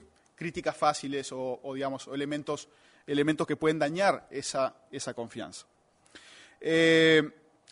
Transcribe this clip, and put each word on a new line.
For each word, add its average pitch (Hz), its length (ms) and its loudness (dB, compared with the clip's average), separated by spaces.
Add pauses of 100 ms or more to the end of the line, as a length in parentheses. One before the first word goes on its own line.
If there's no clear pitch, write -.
(360)
críticas 160 420 -6
fáciles 139 560 -2
o, 127 280 -6
o, 139 120 -10
digamos, 135 340 -6
o 131 80 -12
elementos, 147 540 -6 (360)
elementos 147 400 0
que 151 120 -4
pueden 160 220 0
dañar 160 520 0
esa, 135 460 -4 (120)
esa 131 240 -10
confianza. 110 520 -12 (960)
Eh, 160 680 6 (420)